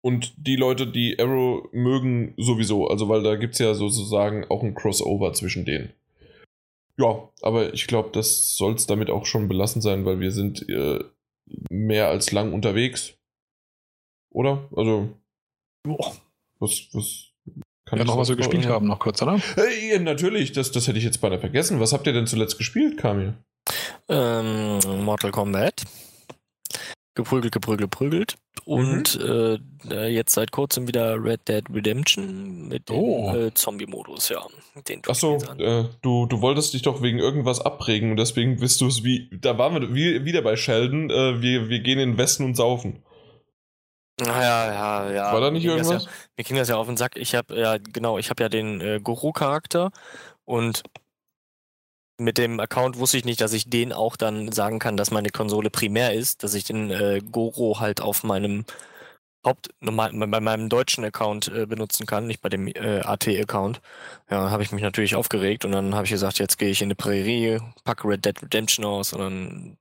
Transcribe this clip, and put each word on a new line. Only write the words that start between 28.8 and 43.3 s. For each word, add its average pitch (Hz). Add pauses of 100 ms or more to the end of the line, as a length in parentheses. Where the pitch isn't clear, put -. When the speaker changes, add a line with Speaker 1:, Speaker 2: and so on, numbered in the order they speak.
Speaker 1:
Mhm. 113 (300)
Speaker 3:
äh, -
äh, 107
jetzt 113
seit 110
kurzem 139
wieder 113
Red 113
Dead 107 (100)
Redemption 175
mit -
dem, -
Speaker 2:
Oh. 139
Speaker 3:
äh, 113
Zombie-Modus, -
ja. - (420)
Den -
Speaker 1:
Ach 127
so, 156
Speaker 3:
tue 147
ich 135
jetzt 127
an. 131
Speaker 1:
äh, 117 (120)
du, 120
du 120
wolltest 143
dich 131
doch 120
wegen 120
irgendwas 123
abregen 110
und 107
deswegen 120
bist 123
du's 123
wie, 123 (120)
da 123
waren 135
wir 120
wie, 139
wieder 170
bei 110
Sheldon, 131
äh, 127
wir, 123
wir 120
gehen 127
in 131
den 110
Westen 127
und 131
saufen. 120 (1200)